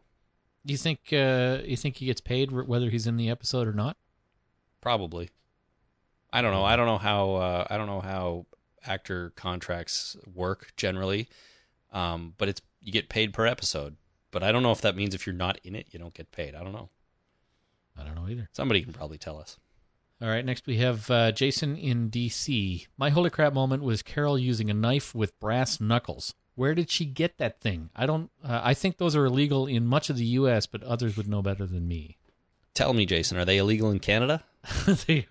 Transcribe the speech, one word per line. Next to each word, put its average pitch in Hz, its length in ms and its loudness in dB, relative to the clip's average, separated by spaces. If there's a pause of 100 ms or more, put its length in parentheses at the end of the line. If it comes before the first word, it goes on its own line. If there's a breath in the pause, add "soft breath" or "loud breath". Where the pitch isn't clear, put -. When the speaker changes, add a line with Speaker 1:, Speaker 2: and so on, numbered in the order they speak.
(640)
Speaker 1:
Do 143 80 -6
you 135 40 -2
think, - 360 -4
uh, 131 500 4
you 135 140 -4
think 139 200 -4
he 131 100 -8
gets 123 140 -2
paid 135 320 0
r-, 127 100 -2
whether 120 260 0
he's 113 180 0
in 117 100 0
the 117 120 0
episode 120 380 -2
or 107 60 -2
not? 107 240 -2 (840)
Speaker 2:
Probably. 87 480 -2 (1000)
I 123 100 0
don't 110 100 2
know. 95 140 2
I 110 100 6
don't 120 120 4
know 110 100 2
how, 101 380 2
uh, 90 340 0
I 104 80 -2
don't 107 100 -4
know 98 140 -6
how 90 440 -4 (400)
actor 90 500 -6
contracts - 840 -6 (160)
work 90 420 -4
generally, 95 520 -2 (640 soft breath)
um, 85 460 -4
but 101 120 0
it's - 120 -6 (240)
you 98 80 -10
get 107 160 -2
paid 110 240 0
per 113 120 0
episode. 76 520 -2 (340)
But 90 120 -4
I 104 80 2
don't 123 120 4
know 120 80 4
if 101 100 0
that 98 140 2
means 98 200 -2
if - 100 -8
you're 95 100 -6
not 90 280 -2
in 92 120 -12
it, - 160 -12
you 85 80 -16
don't 85 140 -14
get - 180 -18
paid. 78 240 -10
I 82 80 -12
don't 95 100 -10
know. 113 160 -14 (1080)
Speaker 1:
I 71 60 -14
don't 76 120 -10
know 85 140 -6
either. 117 240 -8
Speaker 2:
Somebody 110 280 2
can 76 120 -10
probably 76 240 -12
tell 78 220 -10
us. - 180 -18 (640)
Speaker 1:
All 113 80 -4
right, 117 160 -2
next 127 200 -4
we 120 120 0
have, 120 340 2
uh, 117 220 6
Jason 139 440 0
in 120 320 0
D 120 200 -2
C. 98 580 -2 (100)
"My 139 120 0
holy 175 200 4
crap 151 240 2
moment 135 300 0
was 117 180 0
Carol 147 380 0
using 113 300 0
a 104 40 0
knife 117 400 0
with 110 260 -2
brass 120 420 0
knuckles. 110 520 -2 (220)
Where 135 180 2
did 170 160 0
she - 160 0
get 160 320 -2
that - 220 -2
thing? 85 360 -4
I 123 100 0
don't, 160 240 0 (140)
uh, 120 200 -2
I 123 100 4
think 180 240 0
those 170 180 2
are 143 100 6
illegal 135 420 4
in 117 180 2
much 139 240 2
of 139 80 0
the 117 80 0
U 127 220 4
S, 113 200 4
but - 160 -10
others 117 340 -2
would 101 100 -2
know 104 140 0
better 98 240 -2
than 90 220 -2
me." 80 300 -6 (560)
Speaker 2:
Tell 135 200 2
me, 107 120 4
Jason, 85 320 0
are 87 80 2
they 98 120 6
illegal 107 340 4
in 98 80 2
Canada? 123 440 2 (200)
Speaker 1:
<laughs> - 220 -4 (220)
They 156 240 2